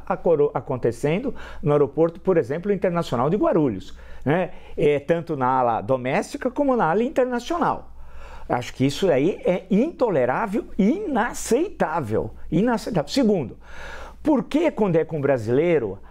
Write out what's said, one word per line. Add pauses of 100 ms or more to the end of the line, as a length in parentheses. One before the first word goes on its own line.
acoro-,
acontecendo (280)
no
aeroporto,
por
exemplo,
internacional
de
Guarulhos, (300)
né? (220)
É,
tanto
na
ala
doméstica
como
na
ala
internacional. (580)
Acho
que
isso
aí
é
intolerável, (100)
inaceitável, (200)
inaceitável.
Segundo, (640)
por
que
quando
é
com
brasileiro, (120)